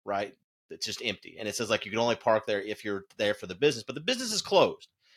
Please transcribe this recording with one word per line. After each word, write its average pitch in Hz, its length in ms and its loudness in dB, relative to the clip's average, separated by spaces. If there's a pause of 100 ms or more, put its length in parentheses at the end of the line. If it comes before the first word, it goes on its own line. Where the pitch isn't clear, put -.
right? 101 300 -4 (360)
It's - 160 -8
just 107 180 -6
empty. 87 340 -6
And 107 100 -6
it 104 60 -4
says, 110 160 -2
like, 107 140 2
you 101 60 -10
can 110 100 0
only 117 160 4
park 110 300 2
there 101 160 0
if 104 220 -6
you're 101 200 -4 (120)
there 104 180 2
for - 120 -14
the 90 80 -6
business, 117 300 0
but 127 100 -10
the 151 60 -10
business 233 320 -4
is 196 100 -2
closed. - 460 4 (280)